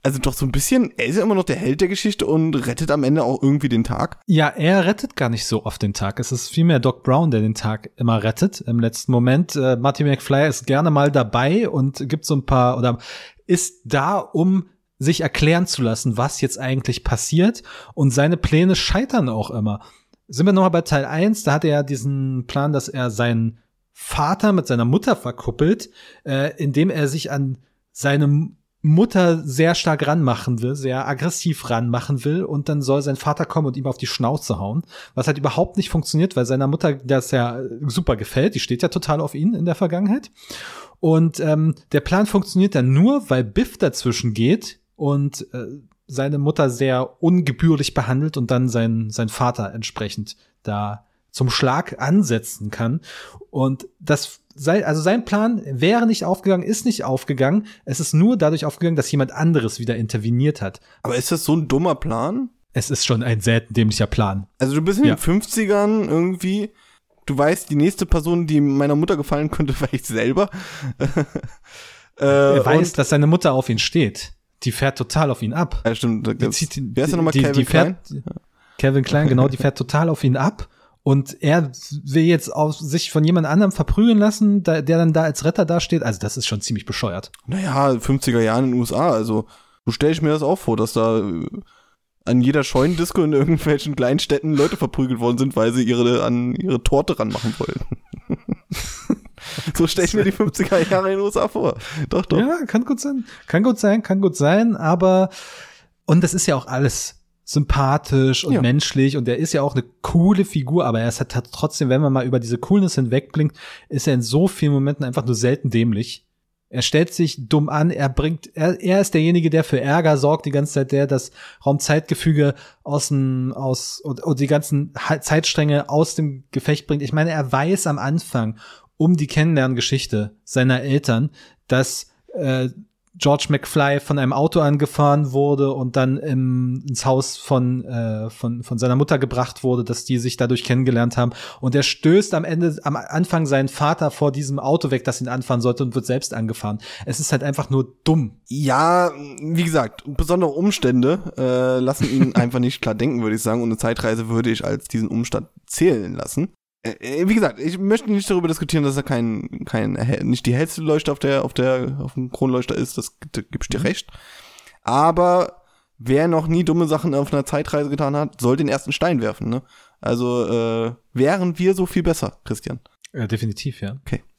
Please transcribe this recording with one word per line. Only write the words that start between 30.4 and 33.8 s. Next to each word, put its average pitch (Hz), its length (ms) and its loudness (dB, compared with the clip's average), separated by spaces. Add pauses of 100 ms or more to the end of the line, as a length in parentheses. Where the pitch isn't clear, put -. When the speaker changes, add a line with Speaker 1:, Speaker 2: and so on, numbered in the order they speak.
Speaker 2:
will, 127 140 -2
sehr 135 320 -4
aggressiv 147 600 -4
ranmachen 120 560 -2
will 165 180 -2
und 143 240 -4
dann 147 140 -2
soll 135 200 0
sein 135 140 -2
Vater 151 300 -4
kommen 151 220 -2
und 123 100 -4
ihm 135 100 -8